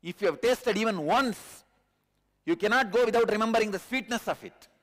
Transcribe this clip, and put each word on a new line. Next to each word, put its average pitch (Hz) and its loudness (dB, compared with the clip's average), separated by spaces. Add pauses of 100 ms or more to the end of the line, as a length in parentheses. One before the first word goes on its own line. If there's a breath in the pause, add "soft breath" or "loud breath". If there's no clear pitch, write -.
If - -8
you 196 2
have 151 -2
tasted 233 0
even 208 0
once, 233 -2 (800)
you 170 0
cannot 214 0
go 247 4
without 233 2
remembering 220 0
the 190 -4
sweetness 233 -6
of 143 -4
it. - -20 (140)